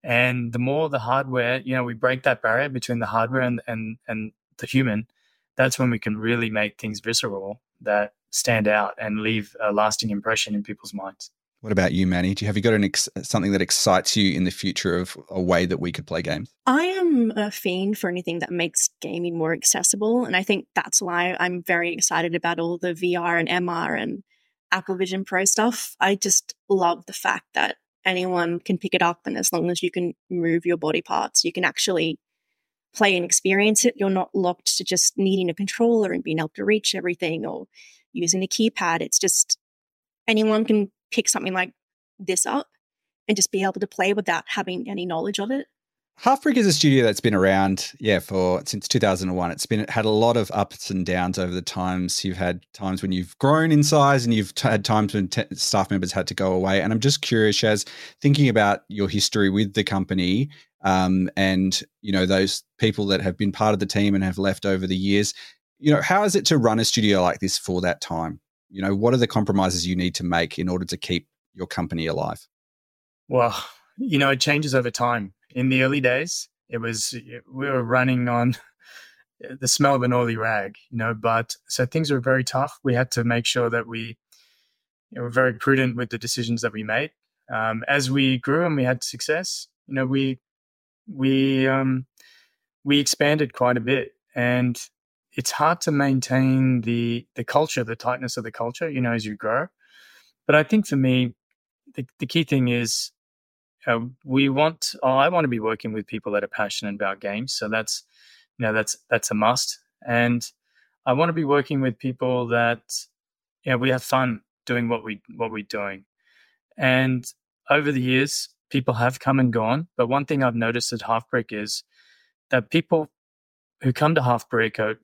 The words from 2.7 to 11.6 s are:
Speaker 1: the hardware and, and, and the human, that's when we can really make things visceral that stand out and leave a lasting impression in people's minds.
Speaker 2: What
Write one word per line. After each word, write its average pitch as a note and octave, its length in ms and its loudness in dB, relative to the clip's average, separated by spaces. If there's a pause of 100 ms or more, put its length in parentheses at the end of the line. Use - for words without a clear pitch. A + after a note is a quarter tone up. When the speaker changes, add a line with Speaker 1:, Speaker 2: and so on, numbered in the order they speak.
Speaker 1:
the A2+ 80 -4
hardware A2+ 360 0
and, A#2+ 260 -2
and, A2 300 -8 (100)
and A2 240 -6 (260)
the - 80 -10
human, A#2 400 0 (500)
that's C3 220 2
when B2+ 140 2
we A#2 80 -2
can G#2+ 180 -4
really A2+ 320 -2
make G#2 300 -4
things G#2+ 200 -8
visceral G2+ 640 -6 (200)
that G#2 320 0 (180)
stand A2 360 0
out G#2 320 2
and G#2+ 200 -4
leave G#2+ 420 -4
a G#2+ 100 0
lasting G#2+ 380 0
impression G#2 460 -4
in G2+ 80 -4
people's G#2 320 -12
minds. F#2+ 340 -12 (300)
Speaker 2:
What A2 120 -6